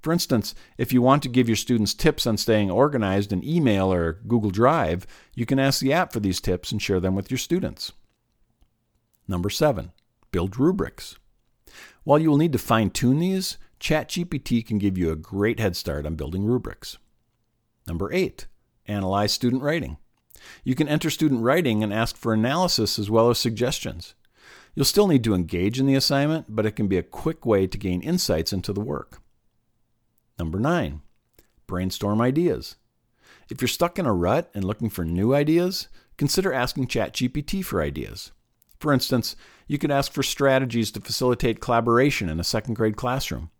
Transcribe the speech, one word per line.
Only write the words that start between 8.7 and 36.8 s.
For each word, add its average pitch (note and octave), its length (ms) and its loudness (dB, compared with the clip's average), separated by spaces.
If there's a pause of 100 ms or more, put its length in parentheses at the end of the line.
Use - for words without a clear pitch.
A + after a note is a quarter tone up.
Number F#2+ 240 -4
seven, A2 400 0 (400)
build F#2+ 260 -4
rubrics. C#3 600 -2 (880)
While C#3+ 160 4
you D#3+ 100 4
will C#3+ 80 4
need D#3+ 140 2
to A#2+ 60 0
fine-tune A#2+ 600 2
these, F#3 400 -2 (220)
Chat - 280 -2
G F3 160 -4
P D#3 140 -6
T A#2 240 0
can G#2+ 160 -4
give G2 180 0
you E2+ 140 0
a D#2+ 60 -2
great G2+ 420 -2
head G2+ 180 -2
start D2 300 -6
on D#2+ 80 -4
building D#2+ 300 -6
rubrics. - 520 -4 (920)
Number E2+ 240 -4
eight, - 340 -4 (400)
analyze G2+ 460 0
student B2 300 0
writing. C#3+ 360 -4 (640)
You C3 140 -2
can D3+ 120 2
enter D3+ 220 0
student C#3 320 2
writing B2 400 4
and G#2+ 100 -2
ask A2+ 240 0
for A2+ 160 0
analysis A#2+ 640 2
as G#2 120 -4
well A2+ 180 6
as A#2 100 4
suggestions. A#2 760 -4 (600)
You'll C3+ 100 0
still G3+ 240 4
need C3+ 160 4
to A2 100 4
engage F2+ 460 0
in C3+ 60 2
the C3+ 100 4
assignment, C#3+ 520 0
but G#2+ 160 -2
it G#2+ 120 -2
can G#2+ 100 -2
be F#2+ 100 2
a E2+ 60 2
quick - 420 -8
way G2 220 4
to F#2 100 -6
gain F2+ 240 -2
insights G#2 520 -2
into G2 200 -6
the G2 80 -4
work. G#2 400 -8 (1160)
Number E2 220 -4
nine, A#2 420 -2 (640)
brainstorm G2 540 -2
ideas. C#3 560 0 (720)
If A#2+ 100 -10
you're B2 80 0
stuck F3 300 -2
in F3 80 -2
a A#2 60 2
rut G2 420 0
and G2 100 -6
looking G#2+ 240 -4
for F2+ 160 -6
new F#2 300 0
ideas, E3 540 0 (280)
consider F3+ 360 0
asking B2+ 340 -2